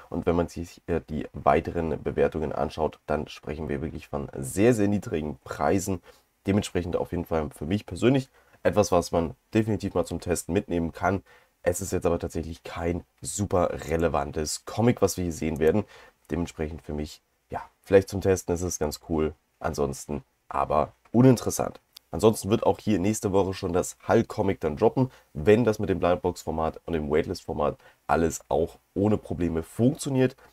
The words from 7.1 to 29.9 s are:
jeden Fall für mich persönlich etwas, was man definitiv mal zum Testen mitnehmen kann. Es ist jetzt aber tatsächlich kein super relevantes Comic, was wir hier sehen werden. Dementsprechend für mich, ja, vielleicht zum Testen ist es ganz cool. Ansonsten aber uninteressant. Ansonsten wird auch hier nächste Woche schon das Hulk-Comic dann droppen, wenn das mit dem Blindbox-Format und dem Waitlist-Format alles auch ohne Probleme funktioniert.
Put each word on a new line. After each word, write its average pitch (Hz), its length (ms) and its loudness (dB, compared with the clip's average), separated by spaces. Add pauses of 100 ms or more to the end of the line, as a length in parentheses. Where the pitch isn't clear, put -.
jeden 85 140 -4
Fall 76 300 -2
für 78 100 -10
mich 98 200 -2
persönlich 127 440 2 (340)
etwas, 92 300 2
was 85 180 2
man 85 240 0 (180)
definitiv 107 400 0
mal 87 120 0
zum 85 160 -6
Testen 82 320 -2
mitnehmen 85 400 0
kann. 92 300 0 (400)
Es 87 180 0
ist 92 100 -8
jetzt 90 140 0
aber 85 140 2
tatsächlich 82 440 -8
kein 87 400 -4 (180)
super 98 480 0 (200)
relevantes 76 760 -2
Comic, 117 360 2
was 98 140 4
wir 92 80 -4
hier 85 100 -4
sehen 78 260 -4
werden. 82 240 4 (480)
Dementsprechend 80 500 -6
für - 120 -10
mich, 76 280 -8 (280)
ja, - 120 -8 (200)
vielleicht 98 280 4
zum 95 120 -4
Testen 92 340 0
ist 85 60 -4
es 90 180 -4
ganz 76 300 -4
cool. 78 240 0 (260)
Ansonsten 73 640 -4 (240)
aber 73 460 0 (180)
uninteressant. 120 680 4 (300)
Ansonsten 95 380 2
wird 113 160 2
auch 95 140 2
hier 107 200 0
nächste 104 340 0
Woche 95 200 2
schon 92 200 -4
das - 240 -2 (100)
Hulk-Comic 98 540 0
dann 76 160 -4
droppen, 127 320 2 (240)
wenn 107 320 4
das 107 140 2
mit 95 100 -2
dem 92 100 0
Blindbox-Format 87 880 -2
und 85 80 -6
dem 76 160 -2
Waitlist-Format 76 680 -2 (300)
alles 80 420 0
auch 80 280 -2 (160)
ohne 104 240 2
Probleme 82 460 -4
funktioniert. 131 760 0 (160)